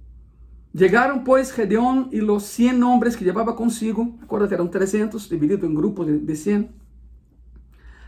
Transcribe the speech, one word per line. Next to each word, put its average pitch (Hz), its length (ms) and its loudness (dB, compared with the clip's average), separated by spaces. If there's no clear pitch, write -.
Llegaron 240 500 2
pues 262 300 2
Gedeón 247 580 0
y 214 100 -4
los 208 220 0
cien 247 400 2
hombres 240 340 2
que 190 80 -6
llevaba 214 300 0
consigo, 220 680 -2
acuérdate, 196 360 -2
eran 175 140 -2
trescientos 208 600 -2
dividido 175 360 0
en 156 80 -2
grupos 165 340 -2
de, 151 100 0
de 151 180 -4
cien, 208 360 -2